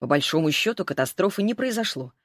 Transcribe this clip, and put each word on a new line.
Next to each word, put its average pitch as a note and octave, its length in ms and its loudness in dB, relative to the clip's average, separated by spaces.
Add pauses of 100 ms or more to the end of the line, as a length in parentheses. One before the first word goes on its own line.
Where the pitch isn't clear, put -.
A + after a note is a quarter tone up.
По C3 80 -6
большому D3+ 420 2
счету, G#3 340 0
катастрофы F3+ 600 0
не A3+ 100 0
произошло. A3 580 -4 (120)